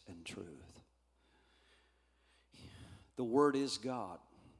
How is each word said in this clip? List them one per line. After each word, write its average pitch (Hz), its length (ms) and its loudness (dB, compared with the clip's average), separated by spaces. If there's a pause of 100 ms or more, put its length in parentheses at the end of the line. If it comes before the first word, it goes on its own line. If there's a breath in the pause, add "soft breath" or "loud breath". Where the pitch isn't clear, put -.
and 85 220 -16
truth." 85 520 -12 (2250 loud breath)
The 131 80 -2
Word 139 320 8
is 139 240 0
God. 110 400 -6 (400 loud breath)